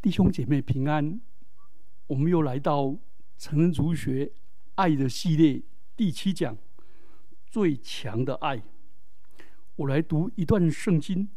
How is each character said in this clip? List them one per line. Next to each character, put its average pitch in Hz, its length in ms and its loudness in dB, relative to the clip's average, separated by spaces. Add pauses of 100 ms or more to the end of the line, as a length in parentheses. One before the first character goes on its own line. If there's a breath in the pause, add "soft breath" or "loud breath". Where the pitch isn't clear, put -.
弟 202 80 2
兄 185 180 6
姐 165 160 -2
妹 139 160 2
平 131 240 0
安， 151 360 0 (840)
我 147 80 -2
们 147 140 2
又 175 120 4
来 135 180 0
到 143 340 2 (440)
成 151 240 2
人 175 100 6
主 160 240 2
学 135 380 -2 (420)
爱 185 180 4
的 135 140 2
系 156 300 0
列 143 260 6 (320)
第 202 160 2
七 190 220 0
讲 127 240 -2 (880 soft breath)
《最 185 320 2
强 117 480 -2
的 131 100 -2
爱》。 139 260 -2 (1160 soft breath)
我 143 100 -2
来 135 140 4
读 165 340 0
一 190 80 0
段 175 260 6
圣 160 300 2
经 190 380 -2